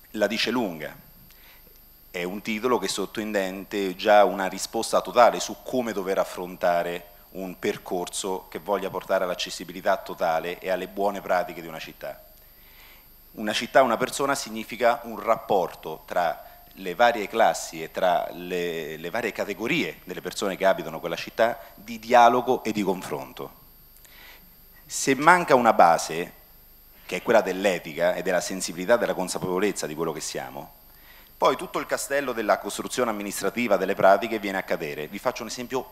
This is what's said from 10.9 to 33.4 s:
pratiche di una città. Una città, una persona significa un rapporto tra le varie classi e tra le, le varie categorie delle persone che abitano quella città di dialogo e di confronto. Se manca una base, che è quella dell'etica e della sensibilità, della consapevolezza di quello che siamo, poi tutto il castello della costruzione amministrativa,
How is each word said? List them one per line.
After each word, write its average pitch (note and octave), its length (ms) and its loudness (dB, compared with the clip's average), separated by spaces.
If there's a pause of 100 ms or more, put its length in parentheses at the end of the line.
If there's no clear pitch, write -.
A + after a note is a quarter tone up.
pratiche F2 400 -2
di E2 60 -12
una D#2+ 100 -12
città. D2 440 -14 (1080)
Una G#2+ 240 -6
città, B2+ 260 4
una A#2 160 4
persona C3+ 380 -2
significa A2+ 680 -2
un A2+ 140 -10
rapporto G2 840 -2
tra E2+ 400 -2 (300)
le F#2+ 200 -8
varie A2 340 2
classi E2+ 540 0
e D#2 80 -10
tra F2+ 420 2
le, E2+ 640 -6
le E2 100 -10
varie A2 240 -4
categorie G2+ 720 -4
delle E2+ 160 -10
persone F#2 340 -4
che F#2 120 0
abitano D#2+ 340 0
quella E2+ 160 -4
città - 420 0 (160)
di A2+ 240 -14
dialogo A#2+ 640 6
e A2 100 -4
di G#2 100 -2
confronto. D2+ 680 -6 (1300)
Se - 300 0
manca D#3+ 400 6
una A#2+ 180 6
base, E2+ 600 4 (720)
che - 100 -6
è - 60 -6
quella A2+ 180 6
dell'etica F2+ 720 0
e F2 80 -4
della F2 220 0
sensibilità, F#2+ 560 -2
della F#2 160 0
consapevolezza F2+ 720 -2
di D2+ 80 -6
quello D#2+ 180 -2
che D2+ 80 -8
siamo, C#2 600 -10 (600)
poi D3 140 4
tutto F3 240 -6
il C#3 60 -6
castello C#3 460 -2
della G#2 260 2
costruzione A2 520 -4
amministrativa, G2+ 680 0